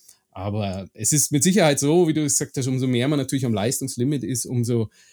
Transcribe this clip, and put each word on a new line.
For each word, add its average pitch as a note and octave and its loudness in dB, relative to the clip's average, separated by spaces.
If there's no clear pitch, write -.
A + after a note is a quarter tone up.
Aber G2 -6
es - -4
ist D3 0
mit D3 2
Sicherheit E3+ 4
so, D#3+ 4
wie D#3 2
du D#3 -2
gesagt C#3+ -2
hast, C3 -2
umso C3 0
mehr B2 2
man D3+ 2
natürlich C3 -2
am A#2 0
Leistungslimit C3 -2
ist, B2 -4
umso A#2+ 0